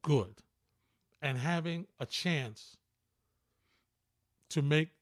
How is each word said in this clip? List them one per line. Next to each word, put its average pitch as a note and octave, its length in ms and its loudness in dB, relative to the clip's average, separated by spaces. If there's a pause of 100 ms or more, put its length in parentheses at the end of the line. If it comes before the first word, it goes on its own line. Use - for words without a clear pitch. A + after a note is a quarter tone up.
good G#2+ 400 2 (800)
and C3+ 160 -2
having E3+ 500 -2 (120)
a B2+ 60 -4
chance C3 720 -4 (1700)
to D#3 120 0
make D3+ 280 4 (120)